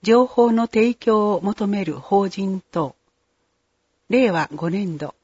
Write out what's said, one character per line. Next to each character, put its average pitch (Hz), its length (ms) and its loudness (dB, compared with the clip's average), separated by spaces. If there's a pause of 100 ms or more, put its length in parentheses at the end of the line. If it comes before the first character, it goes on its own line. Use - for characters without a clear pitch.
情 240 240 4
報 240 260 2
の 226 160 0
提 233 280 0
供 214 380 0
を 180 80 -2
求 202 260 -4
め 202 180 -2
る 151 100 -6
法 196 320 0
人 190 340 -6 (100)
等。 151 240 -6 (1120)
令 247 220 2
和 160 240 -2
五 160 140 -4
年 180 280 -4
度。 147 160 -10 (100)